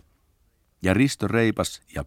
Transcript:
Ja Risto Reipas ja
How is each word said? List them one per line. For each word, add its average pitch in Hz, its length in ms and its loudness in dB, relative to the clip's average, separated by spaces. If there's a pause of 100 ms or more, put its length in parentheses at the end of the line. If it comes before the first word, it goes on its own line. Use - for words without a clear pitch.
(840)
Ja 92 120 2
Risto 117 340 0
Reipas 110 540 0 (120)
ja 71 120 -6